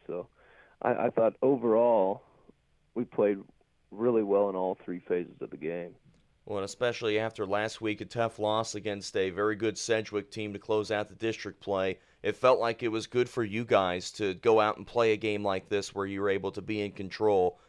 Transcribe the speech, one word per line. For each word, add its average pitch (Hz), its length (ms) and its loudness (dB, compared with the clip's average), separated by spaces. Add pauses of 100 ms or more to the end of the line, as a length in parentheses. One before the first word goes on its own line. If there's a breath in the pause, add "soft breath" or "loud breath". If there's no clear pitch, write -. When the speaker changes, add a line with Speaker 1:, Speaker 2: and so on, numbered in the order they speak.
Speaker 1:
So 87 220 -8 (520 soft breath)
I, 120 140 2
I 120 160 0
thought 113 320 2
overall 113 800 2 (720 soft breath)
we 120 100 -2
played 104 340 0 (520)
really 113 320 2
well 101 260 2
in 95 60 -4
all 92 280 -2
three 90 180 -8
phases 90 420 -4
of - 80 -10
the - 60 -14
game. 85 400 -8 (500)
Speaker 2:
Well, 104 120 -6
and 95 60 -4
especially 113 540 -2
after 110 260 -4
last 104 380 -2
week, 107 180 -4
a 101 60 -12
tough 117 320 -4
loss 107 380 0
against 101 400 -6
a 95 120 2
very 104 280 0
good 104 200 0
Sedgwick 104 540 -2
team 107 220 -8
to 101 60 -8
close 107 320 -2
out 104 180 -2
the 95 80 -20
district 92 440 -4
play, 95 380 -2 (240 soft breath)
it 101 140 -2
felt 127 240 6
like 117 220 0
it 120 60 0
was 110 200 -4
good 123 200 2
for 123 140 -2
you 110 220 -4
guys 95 480 2
to 98 220 -2
go 110 260 4
out 107 160 2
and 101 100 -14
play 113 260 2
a 107 40 0
game 104 280 -2
like 95 240 -2
this 101 260 -2
where 98 120 -2
you 98 140 -4
were 101 100 2
able 95 220 -2
to 98 100 -10
be 107 180 -4
in 101 120 -4
control. 95 680 0 (100)